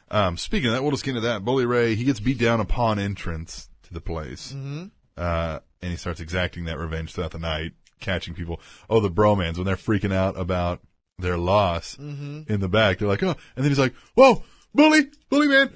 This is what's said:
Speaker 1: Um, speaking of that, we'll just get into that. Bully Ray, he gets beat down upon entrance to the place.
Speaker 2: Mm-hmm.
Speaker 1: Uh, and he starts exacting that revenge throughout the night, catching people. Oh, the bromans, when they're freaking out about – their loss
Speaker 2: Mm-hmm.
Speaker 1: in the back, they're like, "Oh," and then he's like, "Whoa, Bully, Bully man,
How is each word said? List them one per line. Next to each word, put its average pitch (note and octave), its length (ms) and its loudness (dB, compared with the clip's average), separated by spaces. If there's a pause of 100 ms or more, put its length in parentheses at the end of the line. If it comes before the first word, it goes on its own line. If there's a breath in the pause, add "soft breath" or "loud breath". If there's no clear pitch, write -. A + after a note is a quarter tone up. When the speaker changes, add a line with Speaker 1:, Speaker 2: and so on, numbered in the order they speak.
(100 soft breath)
Speaker 1:
Um, F#2+ 260 0
speaking D#3 320 -2
of A2 60 0
that, C3 80 -2
we'll D3+ 80 -2
just C3+ 140 -4
get C3+ 60 -4
into A#2+ 120 -4
that. A2 220 -2
Bully B2+ 200 0
Ray, A#2+ 300 2
he A2+ 100 -4
gets C3 160 0
beat B2 180 -2
down A#2 220 2
upon A2 380 0
entrance F#2 720 -6 (140)
to - 100 -16
the E2 60 -10
place. D#2 520 -10
Speaker 2:
Mm-hmm. C#3 340 -10 (300)
Speaker 1:
Uh, E2 440 -4 (200)
and F2+ 100 -6
he E2+ 60 -6
starts F2 240 -8
exacting E2+ 460 -4
that D#2+ 120 -6
revenge D#2+ 360 -8
throughout E2+ 160 -6
the - 80 -12
night, D#2+ 340 -6 (280)
catching F2 340 -6
people. E2+ 260 -8 (300 loud breath)
Oh, A2 100 4
the G#2 100 2
bromans, F#2+ 480 2
when F2+ 80 -2
they're F#2+ 100 0
freaking G2+ 360 0
out F#2+ 260 0
about – F2 420 -2 (380)
their F2+ 200 -2
loss F2+ 580 0
Speaker 2:
Mm-hmm. C#3+ 560 -12
Speaker 1:
in G#2 80 0
the F#2+ 80 0
back, G2+ 300 4
they're G#2 100 0
like, G2+ 140 0
"Oh," - 140 0 (200 loud breath)
and C3 80 -2
then D3 60 2
he's C#3 80 2
like, C3 160 2 (200 soft breath)
"Whoa, B3 300 8 (300 soft breath)
Bully, D4+ 340 6 (220)
Bully C#4+ 180 4
man, C4+ 280 4